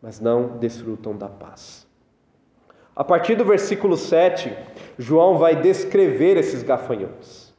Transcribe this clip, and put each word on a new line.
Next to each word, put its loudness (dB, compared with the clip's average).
mas -18
não 0
desfrutam -8
da -12
paz. -20
A -6
partir 2
do 0
versículo 0
sete, 0
João 4
vai 4
descrever 2
esses -2
gafanhotos. -8